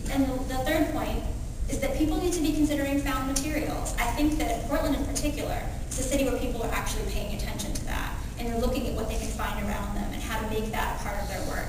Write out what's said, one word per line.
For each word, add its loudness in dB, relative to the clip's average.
And 4
the, -2
the 0
third 4
point -2
is 0
that 0
people 2
need 2
to 0
be 4
considering 2
found 0
materials. 0
I 4
think 4
that 0
Portland 2
in 0
particular 0
is -4
a 0
city 2
where 2
people 0
are 0
actually -2
paying 0
attention -2
to -2
that, -2
and -2
they're 0
looking 2
at -2
what -2
they -2
can -2
find -2
around -2
them -2
and -4
how -2
to -2
make 0
that -2
a -4
part -2
of -2
their -4
work. -2